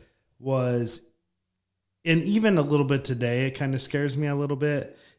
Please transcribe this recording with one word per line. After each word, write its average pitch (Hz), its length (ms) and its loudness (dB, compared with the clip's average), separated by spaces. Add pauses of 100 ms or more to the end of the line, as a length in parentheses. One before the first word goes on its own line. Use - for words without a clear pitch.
(380)
was, 123 640 -2 (1000)
and 165 180 4
even 208 360 2
a 151 40 4
little 143 240 2
bit 139 180 0
today, 123 420 0
it 135 100 -6
kinda 135 240 -2
scares 143 360 -2
me 147 120 -2
a 143 80 -2
little 143 200 -2
bit, 147 400 -2 (220)